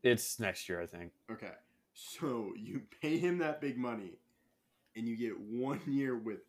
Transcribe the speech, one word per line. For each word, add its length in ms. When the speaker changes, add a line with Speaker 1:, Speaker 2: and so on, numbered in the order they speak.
Speaker 1:
It's 380
next 280
year, 140
I 60
think. 240
Speaker 2:
Okay. 200
So 640
you 240
pay 180
him 180
that 240
big 160
money, 400
and 120
you 80
get 240
one 460
year 320
with 320